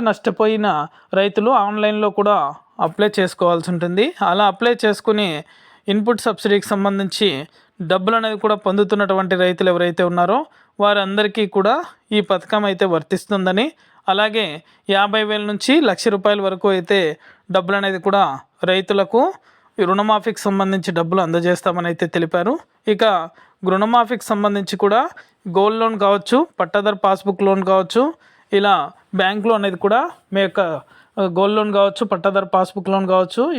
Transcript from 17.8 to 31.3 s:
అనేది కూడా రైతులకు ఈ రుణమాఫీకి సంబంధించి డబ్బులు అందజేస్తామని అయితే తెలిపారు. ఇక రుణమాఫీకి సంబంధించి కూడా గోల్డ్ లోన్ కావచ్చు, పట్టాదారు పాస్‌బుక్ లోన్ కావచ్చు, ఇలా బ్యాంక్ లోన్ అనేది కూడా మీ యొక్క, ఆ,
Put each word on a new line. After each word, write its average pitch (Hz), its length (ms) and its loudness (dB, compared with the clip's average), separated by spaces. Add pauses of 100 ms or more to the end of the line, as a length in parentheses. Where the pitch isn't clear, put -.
అనేది 190 260 -2
కూడా 196 160 4 (480)
రైతులకు 196 500 0 (580)
ఈ 185 120 2
రుణమాఫీకి 208 560 0
సంబంధించి 196 520 -2
డబ్బులు 170 280 0
అందజేస్తామని 175 640 -2
అయితే 170 140 -2 (100)
తెలిపారు. 175 380 -2 (400)
ఇక 208 100 0 (680)
రుణమాఫీకి 226 600 0
సంబంధించి 202 420 -2 (100)
కూడా 208 160 4 (580)
గోల్డ్ 214 240 2
లోన్ 226 220 0
కావచ్చు, 202 340 2 (220)
పట్టాదారు 202 460 0
పాస్‌బుక్ 196 420 0
లోన్ 190 240 2
కావచ్చు, 190 320 2 (540)
ఇలా 202 160 4 (460)
బ్యాంక్ 196 300 0
లోన్ 214 120 2
అనేది 185 240 -2
కూడా 220 140 2 (340)
మీ 196 120 2
యొక్క, 180 140 -2 (580)
ఆ, 202 40 0 (160)